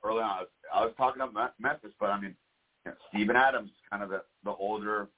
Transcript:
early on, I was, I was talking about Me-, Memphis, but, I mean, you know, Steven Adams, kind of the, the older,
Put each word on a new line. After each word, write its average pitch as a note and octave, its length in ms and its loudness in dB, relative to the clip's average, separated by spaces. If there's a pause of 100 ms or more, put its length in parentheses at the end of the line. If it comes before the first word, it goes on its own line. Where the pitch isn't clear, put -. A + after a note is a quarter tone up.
early A2 200 0
on, A2 80 0
I F#2 100 -2
was, F#2 80 -8 (260)
I G#2+ 120 4
was A2+ 100 -2
talking B2+ 260 2
about C3 120 -4
Me-, A2+ 340 -2
Memphis, C#3 320 -4
but, G#2 100 2
I G2+ 120 0
mean, F#2+ 140 -8 (500)
you D#2+ 60 -10
know, - 60 -14 (120)
Steven G#2 260 2
Adams, B2+ 340 4 (200)
kind G2+ 120 -4
of G2 80 -6
the, F#2 140 -4 (220)
the G2+ 60 -2
older, G#2 680 -2